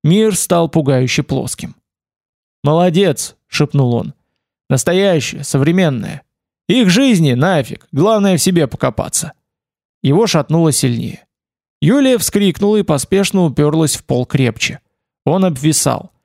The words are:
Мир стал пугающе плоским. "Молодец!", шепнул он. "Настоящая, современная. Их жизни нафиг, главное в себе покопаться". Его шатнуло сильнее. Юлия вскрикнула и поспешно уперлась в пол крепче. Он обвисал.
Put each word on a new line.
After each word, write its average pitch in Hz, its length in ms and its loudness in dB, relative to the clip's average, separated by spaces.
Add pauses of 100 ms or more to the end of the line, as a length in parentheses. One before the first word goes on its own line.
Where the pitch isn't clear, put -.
Мир 202 320 2
стал 170 320 0
пугающе 135 560 0
плоским. - 500 -8 (880)
"Молодец!", 165 720 0 (140)
шепнул 139 460 0
он. 117 200 -6 (580)
"Настоящая, 175 720 0
современная. 147 800 -2 (440)
Их 226 220 2
жизни 180 460 2
нафиг, 147 580 -2
главное 196 460 2
в - 40 -2
себе 175 240 2
покопаться". - 680 -6 (680)
Его 170 240 2
шатнуло 160 460 2
сильнее. 120 540 -4 (560)
Юлия 262 340 4
вскрикнула 202 600 0
и 196 40 0
поспешно 190 640 0
уперлась 147 520 0
в - 80 -16
пол 123 200 -2
крепче. - 560 -2 (460)
Он 185 180 0
обвисал. 147 680 -2 (120)